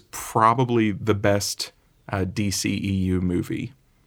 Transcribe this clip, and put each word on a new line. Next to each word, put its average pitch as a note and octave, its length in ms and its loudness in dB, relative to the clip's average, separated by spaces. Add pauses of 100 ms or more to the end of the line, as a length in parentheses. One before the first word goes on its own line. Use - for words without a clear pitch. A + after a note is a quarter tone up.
probably A#2 800 2
the G#2 220 0
best, G2+ 580 0 (400)
uh, G2 140 0
D G2+ 240 -2
C G2+ 220 -2
E G2 200 -4 (200)
U F#2 100 2
movie, - 500 -4 (360)